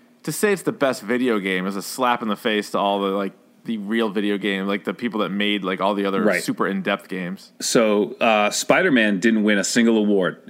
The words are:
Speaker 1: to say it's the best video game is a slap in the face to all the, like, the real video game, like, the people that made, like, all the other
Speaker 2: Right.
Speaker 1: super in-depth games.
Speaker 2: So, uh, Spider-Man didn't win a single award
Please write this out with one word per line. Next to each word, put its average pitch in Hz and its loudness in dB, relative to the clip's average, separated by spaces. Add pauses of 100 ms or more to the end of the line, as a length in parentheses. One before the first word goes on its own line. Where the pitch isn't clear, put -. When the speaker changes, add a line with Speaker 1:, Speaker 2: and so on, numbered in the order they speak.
(240)
Speaker 1:
to 156 -6
say 208 0
it's 185 -2
the 143 -2
best 127 -2
video 120 0
game 92 -2
is 98 -4
a 92 -8
slap 123 -2
in 110 -4
the 101 -2
face 107 -2
to 101 -2
all 101 2
the, 98 0
like, 98 -2 (320)
the 113 -4
real 110 -2
video 101 -2
game, 98 -4
like, 101 -4
the 104 -6
people 107 -6
that 90 0
made, 101 -2
like, 92 -4
all 98 0
the 98 -2
other 98 -2
Speaker 2:
Right. 90 2
Speaker 1:
super 110 -2
in-depth 98 -2
games. 92 -10
Speaker 2:
So, 104 2
uh, 107 4
Spider-Man 123 2
didn't 110 4
win 107 4
a 92 0
single 117 2
award 98 2 (120)